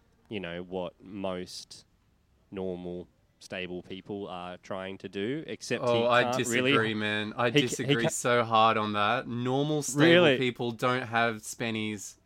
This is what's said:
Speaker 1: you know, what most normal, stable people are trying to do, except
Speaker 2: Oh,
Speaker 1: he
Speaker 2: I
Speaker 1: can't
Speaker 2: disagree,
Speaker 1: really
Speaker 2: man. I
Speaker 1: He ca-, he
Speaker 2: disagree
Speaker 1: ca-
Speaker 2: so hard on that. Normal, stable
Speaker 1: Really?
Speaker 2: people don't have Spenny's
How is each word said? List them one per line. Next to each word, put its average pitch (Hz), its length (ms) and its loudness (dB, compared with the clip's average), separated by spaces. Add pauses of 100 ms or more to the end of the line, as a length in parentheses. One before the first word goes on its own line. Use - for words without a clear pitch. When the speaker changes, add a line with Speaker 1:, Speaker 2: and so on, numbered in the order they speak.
(300)
Speaker 1:
you 107 100 -6
know, 87 260 -8
what 90 360 -6
most 92 840 -10 (640)
normal, 90 560 -8 (320)
stable 90 440 -8
people 98 460 -10
are 90 340 -12
trying 95 340 -10
to 98 140 -12
do, 110 360 -6
except - 380 -6
Speaker 2:
Oh, 120 180 2
Speaker 1:
he 117 60 2
Speaker 2:
I 120 140 4
Speaker 1:
can't 123 160 0
Speaker 2:
disagree, 127 340 2
Speaker 1:
really 110 220 2
Speaker 2:
man. 107 420 -4
I 120 120 2
Speaker 1:
He 120 40 -4
ca-, 147 80 4
he 131 60 4
Speaker 2:
disagree 120 380 0
Speaker 1:
ca- 156 40 2
Speaker 2:
so 120 360 2
hard 110 340 6
on 104 160 0
that. 107 340 0
Normal, 135 540 0
stable 143 240 4
Speaker 1:
Really? 170 320 8
Speaker 2:
people 123 320 -2
don't 123 320 0
have 117 400 0
Spenny's 110 840 -6